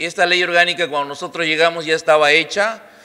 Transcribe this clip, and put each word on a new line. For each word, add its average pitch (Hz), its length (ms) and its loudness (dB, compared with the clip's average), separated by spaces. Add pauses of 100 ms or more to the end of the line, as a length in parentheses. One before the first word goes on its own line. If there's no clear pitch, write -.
esta 175 200 -2
ley 180 200 2
orgánica 175 440 0
cuando 143 200 -4
nosotros 165 380 -8
llegamos 165 380 0
ya 160 120 -2
estaba 156 340 2
hecha, 202 520 0 (220)